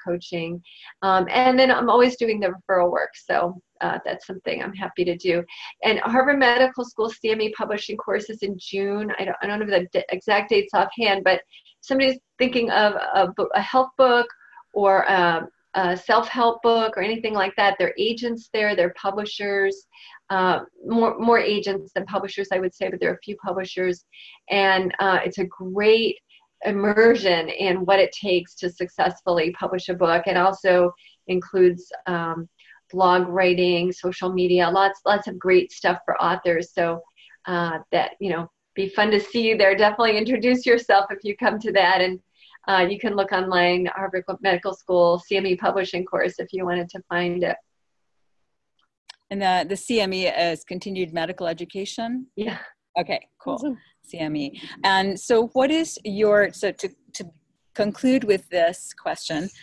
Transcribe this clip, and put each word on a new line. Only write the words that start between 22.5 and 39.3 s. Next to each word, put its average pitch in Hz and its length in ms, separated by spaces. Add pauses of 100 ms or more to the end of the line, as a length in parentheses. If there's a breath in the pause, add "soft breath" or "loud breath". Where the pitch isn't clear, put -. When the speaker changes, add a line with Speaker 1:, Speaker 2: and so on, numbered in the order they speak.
Speaker 1:
I 185 80
would 185 160
say, 190 160
but 180 80
there 175 120
are - 40
a - 100
few 208 120
publishers. 185 680 (460 loud breath)
And, 190 480
uh, 190 260
it's 185 140
a 190 60
great 208 760 (460 soft breath)
immersion 196 840
in 185 340
what 196 160
it 185 100
takes 180 460
to 180 120
successfully 175 840
publish 180 360
a 180 60
book. 175 320
It 185 100
also 180 560 (360 soft breath)
includes, 180 640 (160)
um, 165 400 (420 soft breath)
blog 180 380
writing, 180 640
social 185 400
media, 180 360
lots, 196 380
lots 208 220
of 185 100
great 180 320
stuff - 340
for - 160
authors. 175 520
So, 170 300 (440 soft breath)
uh, 170 320 (140)
that, 170 260
you 202 120
know, 165 200 (240)
be 190 140
fun 214 240
to 202 80
see 226 260